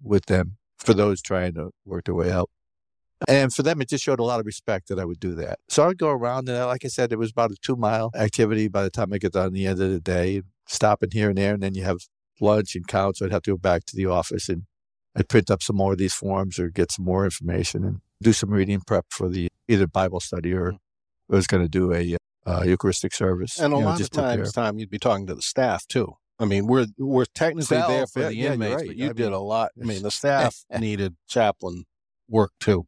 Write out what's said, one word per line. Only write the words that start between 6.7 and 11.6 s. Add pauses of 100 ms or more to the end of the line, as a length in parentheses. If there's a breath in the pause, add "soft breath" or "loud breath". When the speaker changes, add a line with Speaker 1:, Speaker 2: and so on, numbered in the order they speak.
Speaker 1:
I
said,
it
was
about
a
two-mile
activity
by
the
time
I
get
done
at
the
end
of
the
day, (240)
stopping
here
and
there,
and